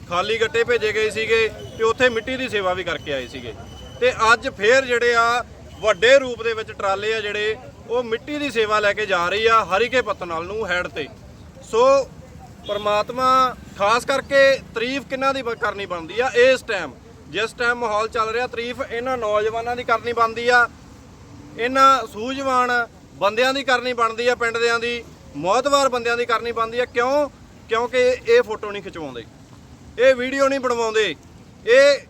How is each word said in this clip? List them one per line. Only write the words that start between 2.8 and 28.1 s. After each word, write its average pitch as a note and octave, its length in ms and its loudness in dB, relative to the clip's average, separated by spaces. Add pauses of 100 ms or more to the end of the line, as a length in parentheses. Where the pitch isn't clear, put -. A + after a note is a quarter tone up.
ਕਰਕੇ E3 300 -6
ਆਏ B2+ 140 -6
ਸੀਗੇ। A#2+ 260 -12 (480)
ਤੇ B3 100 2 (220)
ਅੱਜ A#3+ 160 -2
ਫੇਰ B3+ 360 2
ਜਿਹੜੇ A#3+ 300 2
ਆ A#3 280 2 (380)
ਵੱਡੇ G#3+ 380 6
ਰੂਪ A#3+ 240 -8
ਦੇ A3+ 100 -2
ਵਿੱਚ A3 180 -8
ਟਰਾਲੇ G3+ 420 -2
ਆ A3 80 -2
ਜਿਹੜੇ G#3 340 -4 (340)
ਉਹ A#3+ 140 -2
ਮਿੱਟੀ A#3+ 360 -6
ਦੀ C#4+ 120 -4
ਸੇਵਾ G#3+ 280 0
ਲੈ G#3 140 2
ਕੇ G#3 120 -4
ਜਾ F3+ 240 0
ਰਹੀ G#3+ 180 0
ਆ A3+ 180 6
ਹਰੀਕੇ A3+ 360 0
ਪੱਤਨਾਲ F3 440 -4
ਨੂੰ G#3 220 -6
ਹੈਡ F3+ 200 -2
ਤੇ। D3 200 -8 (640)
ਸੋ A3+ 120 4 (840)
ਪਰਮਾਤਮਾ A#3 880 0 (220)
ਖਾਸ A3 280 2
ਕਰਕੇ C4+ 400 2 (280)
ਤਾਰੀਫ B3 300 -4
ਕਿਹਨਾਂ C4+ 300 -2
ਦੀ C4+ 80 -6
ਬ-, A#3 140 -6
ਕਰਨੀ G3+ 300 -4
ਬਣਦੀ F3 340 -8
ਆ B3+ 120 0 (120)
ਇਸ C4 200 4
ਟਾਈਮ, F3 280 -6 (380)
ਜਿਸ G#3 240 -4
ਟਾਈਮ A#3+ 240 -2
ਮਾਹੌਲ A3 300 -2
ਚੱਲ A3 220 -2
ਰਿਹਾ, A#3+ 180 -4
ਤਾਰੀਫ A#3+ 360 -8
ਇਹਨਾਂ B3 340 -4
ਨੌਜਵਾਨਾਂ A3 580 -2
ਦੀ B3 80 -8
ਕਰਨੀ A#3 300 -2
ਬਣਦੀ A3+ 360 0
ਆ, A#3+ 180 6 (880)
ਇਹਨਾਂ C4 500 4
ਸੂਝਵਾਨ B3 800 -2 (300)
ਬੰਦਿਆਂ A3 360 2
ਦੀ C#4 100 -4
ਕਰਨੀ B3 300 0
ਬਣਦੀ A3+ 340 -2
ਆ, B3 80 2
ਪਿੰਡ A#3 220 -2
ਦਿਆਂ A#3 220 0
ਦੀ, A#3+ 240 -4 (340)
ਮੋਹਤਵਾਰ C4 520 2
ਬੰਦਿਆਂ A#3 280 -2
ਦੀ A#3+ 80 -2
ਕਰਨੀ A#3 260 -2
ਬਣਦੀ A3+ 280 -4
ਆ। B3 60 0
ਕਿਉਂ? C4 420 0 (420)
ਕਿਉਂਕਿ A#3 300 0 (280)